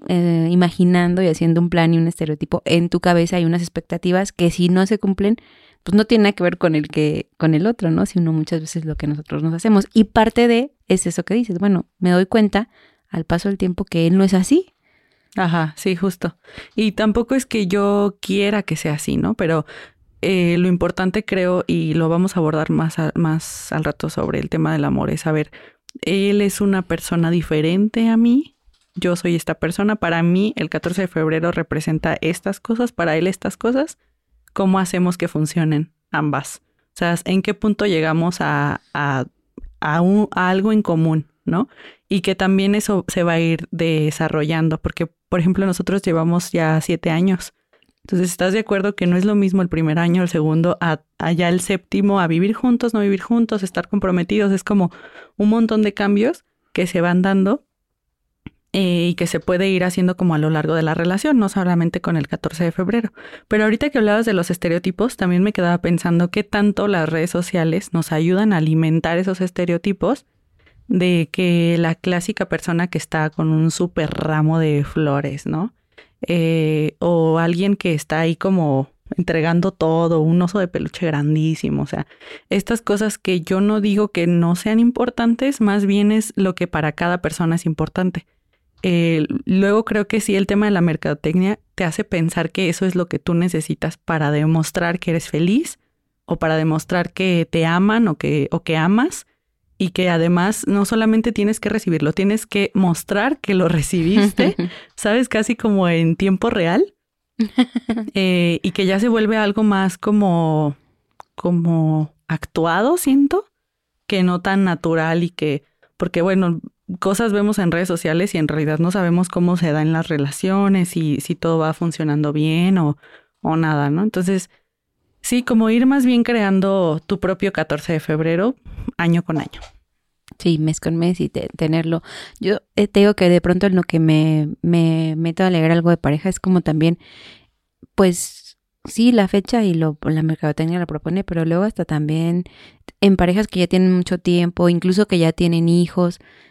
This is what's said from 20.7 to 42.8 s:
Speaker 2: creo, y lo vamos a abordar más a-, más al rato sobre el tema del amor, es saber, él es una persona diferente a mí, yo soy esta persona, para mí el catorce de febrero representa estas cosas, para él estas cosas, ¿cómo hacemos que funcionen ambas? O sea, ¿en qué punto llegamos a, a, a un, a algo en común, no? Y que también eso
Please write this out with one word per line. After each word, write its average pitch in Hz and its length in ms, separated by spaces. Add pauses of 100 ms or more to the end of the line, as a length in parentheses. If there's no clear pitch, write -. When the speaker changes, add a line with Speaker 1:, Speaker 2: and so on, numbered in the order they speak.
Speaker 2:
creo, 180 400
y 165 300
lo 160 140
vamos 175 280
a 175 40
abordar 156 280
más 160 300
a-, 156 160
más - 560
al 156 120
rato 147 280
sobre - 280
el - 100
tema 160 240
del 147 120
amor, 135 240
es 156 120
saber, 156 280 (540)
él 202 380
es 196 200
una 196 220
persona 165 480
diferente 175 760
a 226 100
mí, 240 380 (380)
yo 175 220
soy 175 200
esta 160 200
persona, 202 400
para 170 260
mí 185 360
el 156 120
catorce 170 320
de 185 60
febrero 160 440
representa 160 720
estas 175 380
cosas, 240 320
para 160 260
él 165 80
estas 190 320
cosas, 269 400 (560)
¿cómo 190 260
hacemos 180 380
que 170 120
funcionen 156 640 (180)
ambas? 147 500 (260)
O - 100
sea, 170 260
¿en 185 180
qué 208 120
punto 208 320
llegamos 165 560
a, 147 400 (120)
a, 139 320 (540)
a 156 220
un, 202 340
a 180 140
algo 190 240
en 214 80
común, 160 460 (180)
no? 190 240 (400)
Y 196 100
que 185 160
también 190 400
eso 208 320